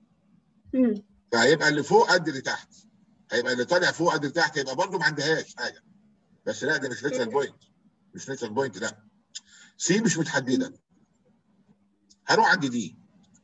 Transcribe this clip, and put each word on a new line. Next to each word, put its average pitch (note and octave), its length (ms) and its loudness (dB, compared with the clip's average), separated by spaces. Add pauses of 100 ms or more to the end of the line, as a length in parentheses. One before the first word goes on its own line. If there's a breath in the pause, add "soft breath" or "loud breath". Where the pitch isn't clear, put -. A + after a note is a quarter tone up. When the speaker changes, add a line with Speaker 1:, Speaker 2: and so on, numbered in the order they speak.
(720)
Speaker 1:
مم. A#3+ 300 2 (280)
Speaker 2:
فهيبقى C3+ 380 4
اللي D3 140 0
فوق G3+ 280 4
قد E3+ 160 2
اللي C3+ 140 -6
تحت. - 320 -8 (580)
هيبقى B2+ 220 0
اللي B2 120 -2
طالع F3+ 260 2
فوق E3 220 0
قد D3 120 -2
اللي C3+ 100 -4
تحت، E3 220 0
هيبقى C3 180 -4
برضه F3+ 220 -4
ما E3 80 -2
عندهاش D#3 500 -2
حاجة. - 280 -10 (640)
بس - 180 -8
لا C#3+ 140 0
دي C3 120 -4
مش A#2+ 140 -12
نيوترال B2+ 220 -2
Speaker 1:
مم. A2 80 -8
Speaker 2:
بوينت. C3+ 300 -2 (500)
مش - 160 -16
نيوترال A#2+ 240 -8
بوينت، C3 240 -4
لا. - 260 -8 (760 loud breath)
سي G3+ 240 2
مش E3 160 2
متحددة. C3 520 -2
Speaker 1:
مم. - 80 -20 (1500)
Speaker 2:
هروح - 260 4
عند D3 140 2
دي. A#2+ 320 -4 (460)